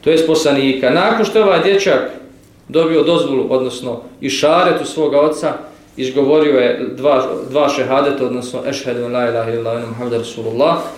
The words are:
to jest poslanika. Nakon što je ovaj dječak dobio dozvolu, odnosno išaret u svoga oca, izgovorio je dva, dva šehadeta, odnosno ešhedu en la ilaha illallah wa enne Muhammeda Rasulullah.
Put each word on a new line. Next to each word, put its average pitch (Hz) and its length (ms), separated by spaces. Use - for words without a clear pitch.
to 147 100
jest 165 160
poslanika. 139 640
Nakon 208 340
što 220 140
je 214 60
ovaj 175 180
dječak 190 480
dobio 160 340
dozvolu, 139 480
odnosno 127 500
išaret 160 640
u - 20
svoga 143 360
oca, 156 320
izgovorio 139 640
je 123 380
dva, 139 320
dva 139 180
šehadeta, 135 580
odnosno 123 400
ešhedu 120 380
en 120 80
la 123 160
ilaha 113 220
illallah 113 220
wa 117 40
enne 117 120
Muhammeda 117 300
Rasulullah. 123 600